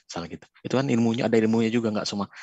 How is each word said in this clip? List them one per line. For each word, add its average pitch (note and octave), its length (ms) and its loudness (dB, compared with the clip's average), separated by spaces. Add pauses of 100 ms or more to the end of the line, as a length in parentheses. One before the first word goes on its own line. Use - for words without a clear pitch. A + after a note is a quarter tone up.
misalnya - 320 -10
gitu. - 60 -20 (180)
Itu - 160 -8
kan C3+ 80 0
ilmunya, A#2 400 2
ada A#2 80 2
ilmunya A2+ 320 4
juga, A2+ 240 0
nggak G#2 160 -4
semua G2+ 240 -6 (120)